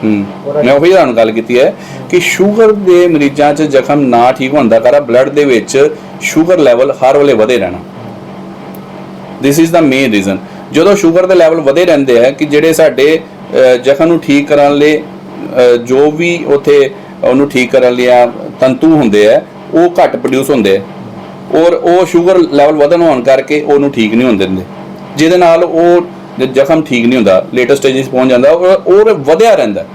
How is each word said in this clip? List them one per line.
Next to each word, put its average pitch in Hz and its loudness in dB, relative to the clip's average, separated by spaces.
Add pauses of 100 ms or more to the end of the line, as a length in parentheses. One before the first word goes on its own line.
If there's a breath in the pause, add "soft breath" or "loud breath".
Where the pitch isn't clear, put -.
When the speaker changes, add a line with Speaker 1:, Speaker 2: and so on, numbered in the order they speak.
Speaker 1:
ਹੂੰ, 104 0 (220)
Speaker 2:
ਉਹਦਾ 143 -4
Speaker 1:
ਮੈਂ 127 2
ਉਹੀ 165 2
ਤੁਹਾਨੂੰ 143 2
ਗੱਲ 113 2
ਕੀਤੀ 117 -2
ਹੈ 170 2 (360 loud breath)
ਕਿ 180 2
ਸ਼ੂਗਰ 208 0
ਦੇ 180 2
ਮਰੀਜ਼ਾਂ 147 0
'ਚ 151 -4
ਜ਼ਖਮ 143 0
ਨਾ 123 2
ਠੀਕ 131 -6
ਹੋਣ 135 2
ਦਾ 113 2
ਕਾਰਨ 123 2
ਬਲੱਡ 123 0
ਦੇ 147 0
ਵਿੱਚ 139 0 (260 loud breath)
ਸ਼ੂਗਰ 170 0
ਲੈਵਲ 131 2
ਹਰ 131 0
ਵੇਲੇ 143 2
ਵਧੇ 113 0
ਰਹਿਣਾ। 90 -6 (1600)
This 139 0
is 165 2
the 165 2
main 131 0
reason। 95 -4 (360 loud breath)
ਜਦੋਂ 185 2
ਸ਼ੂਗਰ 175 0
ਦੇ 185 2
ਲੈਵਲ 165 4
ਵਧੇ 139 0
ਰਹਿੰਦੇ 135 2
ਆ 135 2
ਕਿ 147 -6
ਜਿਹੜੇ 151 0
ਸਾਡੇ, 156 2
ਅਹ, 127 0
ਜ਼ਖਮ 135 0
ਨੂੰ 170 0
ਠੀਕ 143 -2
ਕਰਨ 143 2
ਲਈ, 151 2
ਅਹ, - -2
ਜੋ 127 0
ਵੀ 170 -4
ਉੱਥੇ 143 2 (340 loud breath)
ਉਹਨੂੰ 139 0
ਠੀਕ 127 -2
ਕਰਨ 127 2
ਲਈ 123 -2
ਆ 123 2 (280)
ਤੰਤੂ 131 2
ਹੁੰਦੇ 107 2
ਆ, 156 0 (320)
ਉਹ 175 2
ਘੱਟ - 0
ਪ੍ਰੋਡਿਊਸ 131 -2
ਹੁੰਦੇ 98 0
ਆ, 98 -2 (760)
ਔਰ 170 2
ਉਹ 175 2
ਸ਼ੂਗਰ 175 2
ਲੈਵਲ 143 2
ਵਧਣ 156 2
ਹੋਣ 143 0
ਕਰਕੇ 135 0
ਉਹਨੂੰ 143 0
ਠੀਕ 113 -2
ਨਹੀਂ 127 2
ਹੋਣ 113 0
ਦਿੰਦੇ, 92 -4 (540)
ਜਿਹਦੇ 165 2
ਨਾਲ 175 4
ਉਹ 170 2 (380)
ਜ-, 127 -2
ਜ਼ਖਮ 139 0
ਠੀਕ 120 -2
ਨਹੀਂ 127 2
ਹੁੰਦਾ, 98 2
ਲੇਟਰ 127 0
ਸਟੇਜਿਸ 135 -2
ਪਹੁੰਚ 131 0
ਜਾਂਦਾ 127 4
ਔਰ, 175 2
ਔਰ 196 2
ਵਧਿਆ 175 2
ਰਹਿੰਦਾ। 110 -4 (100)